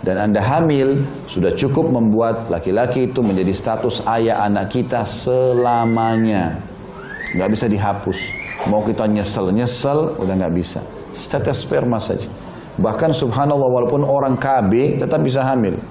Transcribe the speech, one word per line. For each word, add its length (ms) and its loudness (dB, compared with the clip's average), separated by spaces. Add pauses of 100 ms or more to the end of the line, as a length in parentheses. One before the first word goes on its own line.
dan 160 0
Anda 160 2
hamil, 640 2 (240)
sudah 240 0
cukup 400 0
membuat 560 2
laki-laki 640 0
itu 160 0
menjadi 240 2
status 560 -2
ayah 400 2
anak 240 0
kita 320 -2
selamanya. 1600 2 (720)
Nggak 160 0
bisa 160 0
dihapus. 800 -2 (180)
Mau 160 2
kita 240 -2
nyesel-nyesel, 1200 0
udah 160 0
nggak 160 0
bisa. 240 -4 (320)
Setetes 560 -2
sperma 320 0
saja. 320 -4 (480)
Bahkan 320 2
subhanallah, 560 2
walaupun 380 2
orang 340 2
K 60 0 (240)
B, 20 4 (240)
tetap 240 0
bisa 240 2
hamil. 320 0 (140)